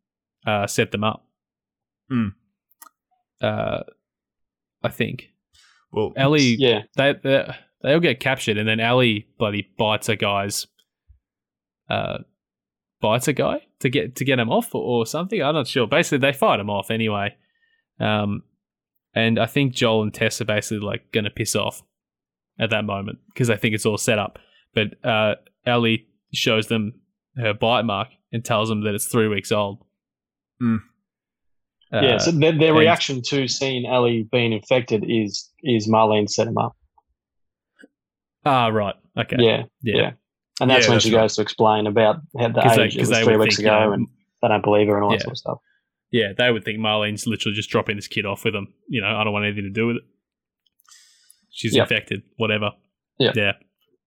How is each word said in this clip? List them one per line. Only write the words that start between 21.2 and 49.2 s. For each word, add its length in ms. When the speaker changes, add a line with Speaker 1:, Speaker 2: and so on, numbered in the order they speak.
Speaker 1:
piss 240
off 260
at 120
that 140
moment 340
'cause 120
they 100
think 180
it's 100
all 120
set 220
up. 200
But, 320
uh, 300
Ellie 420
shows 340
them 320
her 160
bite 320
mark 240
and 120
tells 260
them 140
that 120
it's 120
three 200
weeks 240
old. 320
Speaker 2:
Hmm. 180
Speaker 1:
Uh, 80
Speaker 3:
Yeah, 160
so 140
their, 200
their 200
Speaker 1:
and 80
Speaker 3:
reaction 480
to 200
seeing 380
Ellie 440
being 240
infected 540
is, 420
is 240
Marlene 420
set 180
him 100
up. 180
Speaker 1:
Ah, 220
right. 280
Okay. 220
Speaker 3:
Yeah, 240
Speaker 1:
Yeah. 160
Speaker 3:
yeah. 140
And 120
that's 140
Speaker 2:
Yeah, 40
Speaker 3:
when 60
Speaker 2:
that's 100
Speaker 3:
she 100
Speaker 2:
right. 60
Speaker 3:
goes 140
to 80
explain 440
about 340
how 120
the 120
Speaker 1:
'Cause 140
they, 100
Speaker 3:
age, 100
it 40
Speaker 1:
'cause 100
Speaker 3:
was 100
Speaker 1:
they 40
Speaker 3:
three 140
Speaker 1:
would 60
Speaker 3:
weeks 140
Speaker 1:
think, 100
you 40
Speaker 3:
ago, 140
Speaker 1:
know, 80
Speaker 3:
and 140
they 60
don't 160
believe 240
her 80
and 80
all 80
that 80
Speaker 1:
Yeah. 40
Speaker 3:
sort 100
of 40
stuff. 200
Speaker 1:
Yeah, 260
they 140
would 140
think 140
Marlene's 480
literally 280
just 140
dropping 280
this 100
kid 180
off 180
with 100
them. 200
You 140
know, 140
"I 80